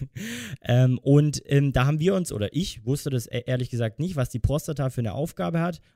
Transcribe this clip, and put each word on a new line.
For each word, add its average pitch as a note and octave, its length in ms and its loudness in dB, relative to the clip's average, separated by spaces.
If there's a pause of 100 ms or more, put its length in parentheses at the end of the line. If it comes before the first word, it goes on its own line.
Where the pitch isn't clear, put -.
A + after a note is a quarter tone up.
(640)
Ähm, B2+ 360 4
und, D3 480 4
ähm, C#3 280 4
da B2+ 120 4
haben D3+ 120 2
wir F3+ 160 2
uns, F3+ 180 -2
oder G#2 220 -4
ich C#3 320 -6
wusste C#3+ 240 -2
das B2 160 -2
e-, A#2+ 200 -6
ehrlich B2+ 240 -2
gesagt A#2 280 -4
nicht, E3+ 180 -4
was B2+ 140 -2
die A#2+ 80 -6
Prostata C#3+ 520 -2
für B2 120 -4
eine G#2+ 100 -4
Aufgabe E3+ 480 -4
hat. E3+ 200 -4 (160)